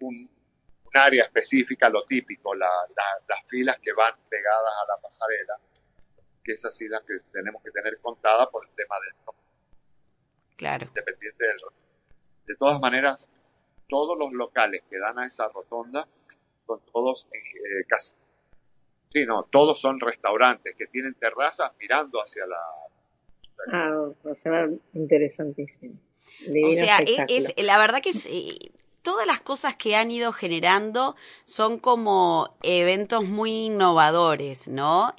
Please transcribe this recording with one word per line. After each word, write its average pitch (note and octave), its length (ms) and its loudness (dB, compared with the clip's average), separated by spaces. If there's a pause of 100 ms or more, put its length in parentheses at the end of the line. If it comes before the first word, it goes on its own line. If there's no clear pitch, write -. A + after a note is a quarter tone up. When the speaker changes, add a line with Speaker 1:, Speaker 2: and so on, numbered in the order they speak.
Speaker 1:
un, B2 280 -14 (560)
un - 120 2
área C3+ 260 8
específica, B2 680 2
lo G#2+ 160 -2
típico, A2+ 500 -6
la, F#2+ 120 -2 (280)
la, G2+ 80 -2 (240)
las G2+ 200 -6
filas B2+ 320 -2
que G#2 140 -6
van A2 200 2 (160)
pegadas G#2+ 440 0 (100)
a G2+ 120 -8
la - 60 -14
pasarela, G#2 580 -8 (840)
que A2+ 100 -6
es - 120 -10
así A2+ 220 -10
las G#2+ 140 -6
que - 120 -12 (180)
tenemos G2+ 320 -10
que G#2 80 -18
tener G#2+ 280 -8
contadas A#2 480 2
por - 180 -12
el - 100 -20
tema G#2 260 -8
del F#2+ 120 -16 (1400)
Speaker 2:
Claro. C#3+ 300 -6
Speaker 1:
independiente G#2+ 580 -10
del... G#2 120 -2 (880)
De G#2 100 -10
todas C#3+ 260 2
maneras, C3 480 0 (580)
todos D#3 300 0
los C#3 160 -4
locales A2+ 560 -2
que G2 100 -10
dan G#2+ 200 -4
a B2 60 -6
esa A#2+ 220 -6
rotonda A#2 600 -10 (600)
son A2+ 140 -8 (100)
todos, B2 420 -2
eh, G2+ 540 -8
casi, - 260 -2 (960)
sí, D3 160 0
no, A2 180 -2
todos D3 360 4
son C3+ 200 -2
restaurantes A2+ 760 0
que G#2+ 120 -12
tienen C3 280 -8
terrazas C3 640 -2
mirando A#2+ 420 -2
hacia G#2 240 -8
la F2+ 140 -8 (1120)
Speaker 3:
Ah, D#3 380 -2 (140)
o D3+ 120 -10
sea, E3 320 -2 (260)
interesantísimo. D3 1000 -2 (520)
Divino D3+ 220 2
Speaker 2:
O D#3+ 40 4
sea, G3 260 6
es, D3+ 100 2
Speaker 3:
espectáculo. A3+ 280 2 (200)
Speaker 2:
es, G3+ 80 -2
la G3+ 120 6
verdad A3 240 4
que F#4+ 80 -2
es, - 180 0
eh, - 440 -10 (300)
todas G4+ 260 -2
las E4 140 0
cosas C4+ 340 -4
que G#3+ 200 0
han A3+ 160 2
ido A#3 200 -2
generando G#3 840 0 (280)
son A3 360 -2
como G3 840 2
eventos F#3 640 2
muy A3 400 -4
innovadores, E3 1000 4
¿no? D#3 520 0